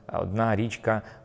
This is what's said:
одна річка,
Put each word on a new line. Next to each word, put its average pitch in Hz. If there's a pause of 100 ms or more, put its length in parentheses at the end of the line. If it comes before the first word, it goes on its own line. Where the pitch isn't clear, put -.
(120)
одна 101
річка, 110 (220)